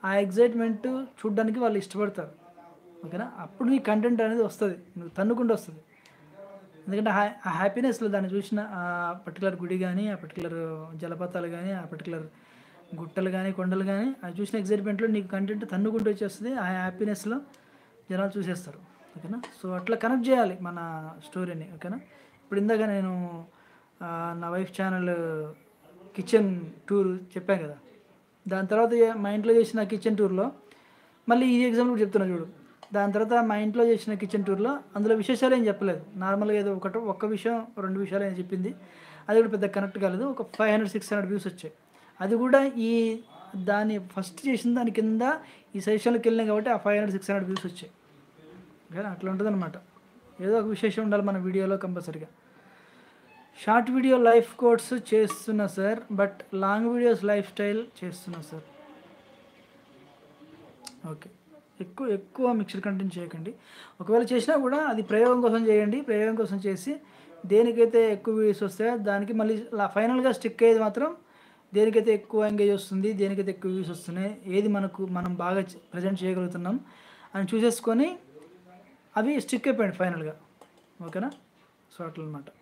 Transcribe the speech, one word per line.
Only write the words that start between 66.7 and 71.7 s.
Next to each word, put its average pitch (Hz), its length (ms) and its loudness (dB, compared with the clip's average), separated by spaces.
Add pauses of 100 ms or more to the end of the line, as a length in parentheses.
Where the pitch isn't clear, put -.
దేనికైతే 226 640 6
ఎక్కువ 214 220 -2
views 214 280 2
వస్తాయో 214 340 -2
దానికి 202 360 -2
మళ్ళీ 220 420 0
లా-, 202 200 0
ఫైనల్గా 254 380 4
stick 233 300 -2
అయ్యేది 226 180 8
మాత్రం 254 360 0 (580)